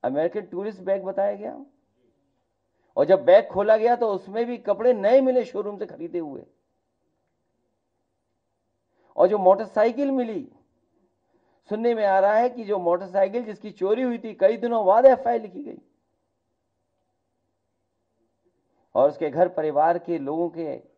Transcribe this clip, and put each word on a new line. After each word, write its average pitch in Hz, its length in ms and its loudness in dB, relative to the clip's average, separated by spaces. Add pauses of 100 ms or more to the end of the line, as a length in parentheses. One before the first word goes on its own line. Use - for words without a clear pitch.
अमेरिकन 156 380 -4
टूरिस्ट 196 400 -10
बैग 190 220 -4
बताया 196 320 -4
गया, 208 180 -12 (1400)
और 147 80 2
जब 175 200 4
बैग 190 220 6
खोला 202 300 2
गया 233 180 2
तो 233 180 -2
उसमें 190 320 -6
भी 240 140 -8
कपड़े 214 340 0
नए 220 280 4
मिले 254 240 0
शोरूम 202 320 -8
से 202 80 -8
खरीदे 170 340 -10
हुए, 143 240 -12 (2750)
और 175 120 4
जो 208 100 0
मोटरसाइकिल 220 760 2
मिली, 226 360 -4 (1200)
सुनने 226 260 -2
में 214 100 -2
आ 196 140 4
रहा 202 160 4
है 240 140 2
कि 247 140 -12
जो 202 160 -4
मोटरसाइकिल 190 680 0
जिसकी 214 260 -14
चोरी 208 300 0
हुई 247 160 -2
थी, 226 180 -12
कई 202 220 2
दिनों 226 280 -2
बाद 226 200 6
एफआईआर 240 360 4
लिखी 214 220 -16
गई, - 180 -16 (3250)
और 135 140 4
उसके 151 200 -6
घर 165 200 0
परिवार 156 500 0
के 175 200 -6
लोगों 156 320 -4
के 160 300 -10 (160)